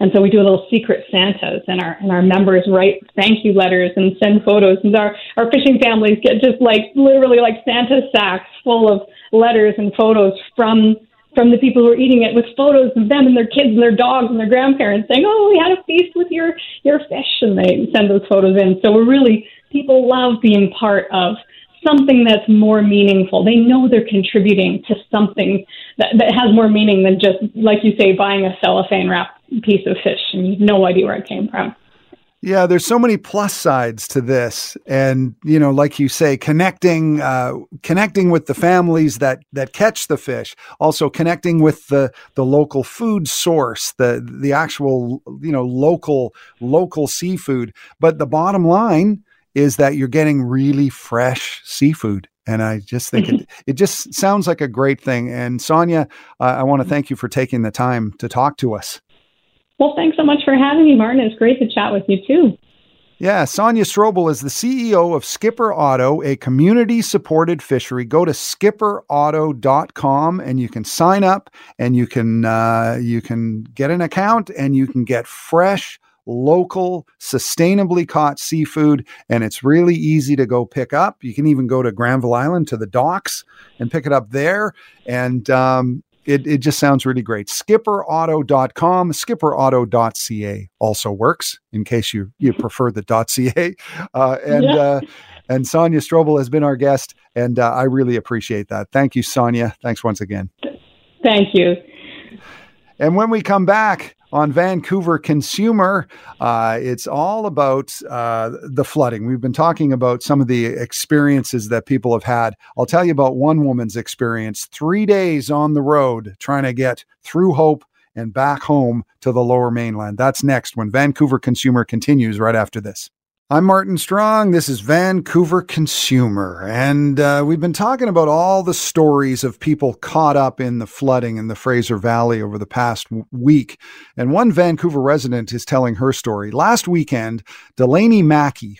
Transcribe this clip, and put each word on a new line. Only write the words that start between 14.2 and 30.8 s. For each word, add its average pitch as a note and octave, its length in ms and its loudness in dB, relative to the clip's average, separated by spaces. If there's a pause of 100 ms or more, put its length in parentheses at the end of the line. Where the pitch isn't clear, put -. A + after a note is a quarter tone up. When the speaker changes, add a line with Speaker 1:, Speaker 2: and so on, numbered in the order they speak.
Speaker 1:
and A#3 80 -2
their A3 100 -2
grandparents B3 640 2
saying, C4+ 140 2
"Oh, G#4 240 4
we F#4+ 80 6
had F4+ 180 2
a F#4 60 -16
feast F4 320 0
with F4 160 -2
your, E4 240 -2 (300)
your A#3 160 2
fish," - 420 -6
and G#3 160 2
they F#3 340 2
send G#3 160 4
those G3 220 2
photos F#3+ 260 4
in. F#3+ 280 4
So G#3+ 80 6
we're A3+ 120 6
really, B3 440 4 (240)
people C4 360 4
love B3 320 2
being G3+ 380 4
part G3+ 320 0
of F#3 240 -2 (500)
something C#4 400 6
that's G#3+ 240 2
more G#3+ 340 6
meaningful. G3 640 4
They A3 120 4
know B3+ 320 4
they're A3 200 2
contributing G3 760 2
to G#3+ 80 -2 (160)
something F#3+ 540 0 (340)
that, - 100 0 (100)
that A3+ 160 4
has A3+ 200 4
more A3+ 140 6
meaning G#3 340 4
than F#3+ 160 4
just, F#3+ 200 2 (180)
like A3 260 2
you G#3+ 160 4
say, G3 140 4
buying G3 340 0
a F#3 160 -6
cellophane F#3 460 0
wrapped F3+ 260 -4 (280)
piece G3 240 2
of F#3 180 -2
fish - 140 -2 (160)
and F#3 100 -4
you F#3 80 -2
have G3 80 -6
no G#3 240 4